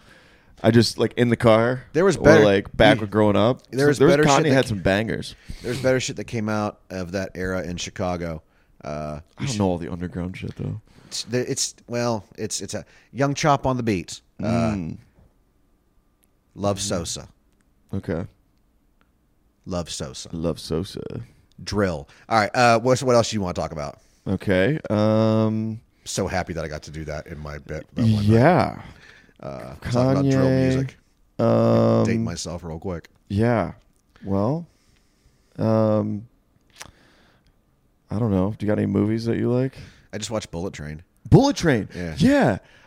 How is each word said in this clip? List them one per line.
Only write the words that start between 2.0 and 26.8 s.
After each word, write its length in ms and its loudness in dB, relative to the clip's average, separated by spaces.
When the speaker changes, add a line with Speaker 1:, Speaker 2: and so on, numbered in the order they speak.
Speaker 2:
was 120 2
Speaker 1:
or, 60 -4
Speaker 2:
better 220 8
Speaker 1:
like, 300 2
back 240 6
Speaker 2:
he 80 -6
Speaker 1:
growing 280 2
up. 360 0
Speaker 2:
there 160 0
was 120 2
Speaker 1:
there 80 8
was, 100 8
Speaker 2:
better 60 4
shit 80 4
Speaker 1:
Kanye 120 4
Speaker 2:
that 100 2
Speaker 1:
had 120 4
Speaker 2:
ca- 40 -8
Speaker 1:
some 100 -6
bangers. 560 -2
Speaker 2:
There's 200 -6
better 180 2
shit 160 -6
that 100 -10
came 240 -4
out 300 -4
of 240 -8
that 220 -6
era 280 -4
in 140 -8
Chicago. 640 -6
Uh, 60 -14
Speaker 1:
I 220 -8
don't 100 -12
Speaker 2:
you 60 -6
should 120 -4
Speaker 1:
know 80 2
all 100 -2
the 140 -10
underground 460 -8
shit, 180 -12
though. 260 -10
Speaker 2:
It's, 180 -10
the, 260 -6
it's, 240 -6
well, 380 -4
it's, 240 -8
it's 120 -12
a 120 -10
Young 220 -2
Chop 320 0
on 120 0
the 60 -4
beat. 380 -4
Uh, 60 -6
Speaker 1:
Mm. 500 -2
Speaker 2:
Love 220 -2
Speaker 1:
Mm. 40 -8
Speaker 2:
Sosa. 460 -6
Speaker 1:
Okay. 320 -6
Speaker 2:
Love 260 -6
Sosa. 440 -12
Speaker 1:
Love 240 -4
Sosa. 420 -6
Speaker 2:
Drill. 440 -2
All 100 2
right. 160 2
Uh, 240 6
what's, 240 0
what 120 4
else 140 2
do 60 -6
you 60 -2
wanna 120 -4
talk 180 -6
about? 280 -10
Speaker 1:
Okay. 520 2
Um, 880 2
Speaker 2:
So 240 -6
happy 260 -4
that 120 -6
I 20 -6
got 160 -12